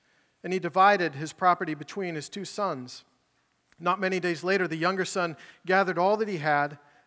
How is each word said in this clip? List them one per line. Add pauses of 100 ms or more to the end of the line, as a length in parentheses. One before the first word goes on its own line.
(420)
And
he
divided
his
property
between
his
two
sons. (720)
Not
many
days
later,
the
younger
son (300)
gathered
all
that
he
had, (280)